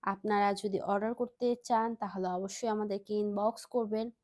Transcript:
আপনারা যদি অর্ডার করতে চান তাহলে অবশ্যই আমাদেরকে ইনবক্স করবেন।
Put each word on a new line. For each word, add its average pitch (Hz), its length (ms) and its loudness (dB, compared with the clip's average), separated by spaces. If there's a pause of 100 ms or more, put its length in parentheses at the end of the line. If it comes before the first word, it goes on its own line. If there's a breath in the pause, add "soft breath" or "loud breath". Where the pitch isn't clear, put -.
আপনারা 202 500 2
যদি 196 280 -2
অর্ডার 202 340 0
করতে 240 500 0
চান 226 300 2
তাহলে 185 340 -4
অবশ্যই 190 400 -2
আমাদেরকে 208 460 -2
ইনবক্স 208 520 0
করবেন। 220 440 -2 (140)